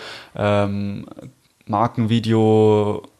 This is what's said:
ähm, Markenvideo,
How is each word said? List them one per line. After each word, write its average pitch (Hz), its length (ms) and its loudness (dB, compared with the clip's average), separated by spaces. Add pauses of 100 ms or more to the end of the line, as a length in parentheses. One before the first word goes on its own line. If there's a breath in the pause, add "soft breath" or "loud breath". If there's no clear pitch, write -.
(340 loud breath)
ähm, 101 720 -2 (600)
Markenvideo, 110 1400 2 (180)